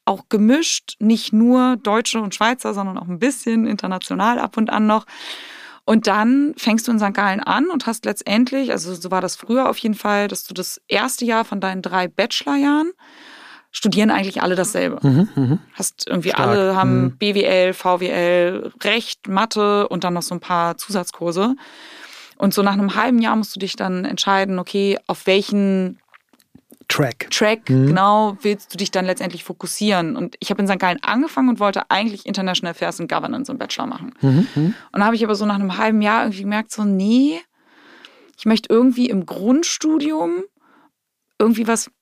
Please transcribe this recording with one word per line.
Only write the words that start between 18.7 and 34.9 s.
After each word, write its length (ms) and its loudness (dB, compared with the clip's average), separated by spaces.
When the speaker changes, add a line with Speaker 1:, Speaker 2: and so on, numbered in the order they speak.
Speaker 1:
Recht, 420 -2
Mathe 600 2
und 160 -4
dann 100 0
noch 80 -4
so 140 -6
ein 40 -8
paar 360 -2
Zusatzkurse. 800 -2
Und 180 2
so 80 0
nach 120 2
einem 200 0
halben 260 2
Jahr 140 2
musst 220 -4
du 20 -10
dich 160 -6
dann 300 -4
entscheiden, 560 0
okay, 480 0
auf 180 -4
welchen 720 2
Speaker 2:
Track. 420 -2
Speaker 1:
Track, 400 0
Speaker 2:
Mhm. 160 6
Speaker 1:
genau, 560 2
willst 320 -2
du 20 -12
dich 140 -4
dann 160 -2
letztendlich 380 -6
fokussieren? 720 -2
Und 260 -8
ich 100 -6
habe 100 -2
in 60 2
Sankt 160 0
Gallen 200 0
angefangen 460 0
und 100 0
wollte 320 0
eigentlich 360 -2
International 460 -4
Affairs 280 -6
and 100 -6
Governance 400 -4
im 60 -8
Bachelor 300 -6
machen. 340 -10
Speaker 2:
Mhm, 340 4
mhm. 200 0